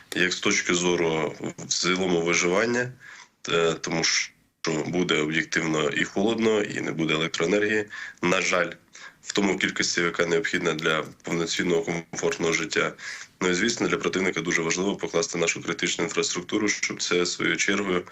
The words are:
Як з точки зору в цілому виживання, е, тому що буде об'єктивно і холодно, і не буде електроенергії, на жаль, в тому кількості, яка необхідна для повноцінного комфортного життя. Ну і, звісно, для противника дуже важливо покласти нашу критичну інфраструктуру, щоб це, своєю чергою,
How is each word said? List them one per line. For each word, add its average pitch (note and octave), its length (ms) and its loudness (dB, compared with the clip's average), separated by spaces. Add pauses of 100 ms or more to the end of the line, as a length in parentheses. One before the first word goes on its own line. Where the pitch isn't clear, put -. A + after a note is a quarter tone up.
(140)
Як F2+ 180 2
з - 80 -6
точки G2 340 2
зору E2 600 2 (240)
в E2+ 80 -12
цілому F2+ 540 0
виживання, G2 720 0 (560)
е, E2 260 2
тому E2 300 -4
що - 280 0 (540)
буде D#2+ 340 2
об'єктивно D#2 720 0
і D#2+ 140 0
холодно, A2 580 2
і - 180 -4
не D#2 120 -4
буде D#2 220 0
електроенергії, G#2 720 2 (360)
на F#2 180 4
жаль, F2+ 300 2 (520)
в - 100 -12
тому G2 260 2
кількості, F2+ 420 0
яка F2 260 2
необхідна E2 480 0
для D#2 300 0 (180)
повноцінного E2+ 600 0
комфортного E2+ 680 -2
життя. D#2+ 400 0 (480)
Ну F#2 80 2
і, F2+ 60 4
звісно, G#2 340 2
для D#2+ 80 2
противника F#2 440 0
дуже E2 220 0
важливо F2 340 0
покласти E2+ 420 0
нашу E2 240 0
критичну E2+ 420 -2
інфраструктуру, F2+ 640 0
щоб - 340 -2
це, F2 240 2
своєю E2+ 300 0
чергою, G2 560 0